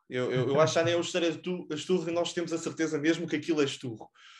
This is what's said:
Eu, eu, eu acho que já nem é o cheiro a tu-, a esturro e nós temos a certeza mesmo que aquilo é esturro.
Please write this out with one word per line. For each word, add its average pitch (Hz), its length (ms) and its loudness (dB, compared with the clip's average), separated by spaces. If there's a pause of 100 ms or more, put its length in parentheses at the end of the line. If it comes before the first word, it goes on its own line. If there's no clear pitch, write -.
Eu, 127 220 -2
eu, 127 180 2
eu 139 100 4
acho 156 140 6
que 175 60 2
já 165 60 4
nem 170 100 2
é - 20 2
o 170 60 0
cheiro 165 300 0
a 151 40 -10
tu-, 180 340 -6
a 156 40 -4
esturro 170 340 0
e - 20 -2
nós 170 220 0
temos 170 180 -4
a 165 60 -2
certeza 156 400 -2
mesmo 160 300 0
que 165 80 -4
aquilo 151 260 0
é 143 40 4
esturro. 120 440 -6 (300)